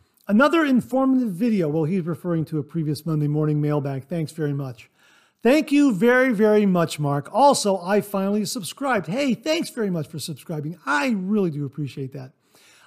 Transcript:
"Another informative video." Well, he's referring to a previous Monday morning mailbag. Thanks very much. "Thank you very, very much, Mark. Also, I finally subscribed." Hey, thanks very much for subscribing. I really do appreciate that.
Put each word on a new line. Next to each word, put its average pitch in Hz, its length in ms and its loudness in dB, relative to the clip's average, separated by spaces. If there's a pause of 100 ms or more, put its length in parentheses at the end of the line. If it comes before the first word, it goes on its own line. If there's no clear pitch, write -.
(280)
"Another 294 380 4
informative 262 640 2
video." 185 400 0
Well, 156 140 0
he's 170 220 -2
referring 165 400 -2
to 156 120 -6
a 143 60 -4
previous 151 420 -6
Monday 151 220 0
morning 151 340 0
mailbag. 143 440 -4
Thanks 165 260 -6
very 147 220 -4
much. 139 360 -10 (540)
"Thank 277 280 2
you 285 220 4
very, 247 400 4
very 214 320 4
much, 175 340 0
Mark. 143 320 -2
Also, 214 480 4
I 196 220 0
finally 202 440 -2
subscribed." 233 600 -4
Hey, 247 300 -2
thanks 311 340 -4
very 214 220 -4
much 160 160 -4
for - 100 -14
subscribing. 156 680 -10
I 285 220 0
really 196 420 0
do 143 140 -6
appreciate 135 480 -8
that. 135 180 -16 (560)